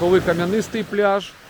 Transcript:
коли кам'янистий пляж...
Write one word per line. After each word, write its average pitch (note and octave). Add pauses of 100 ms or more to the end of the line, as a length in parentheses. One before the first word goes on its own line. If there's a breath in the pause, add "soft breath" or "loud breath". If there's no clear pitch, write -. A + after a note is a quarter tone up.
коли F3+
кам'янистий F#3
пляж... G3+ (160)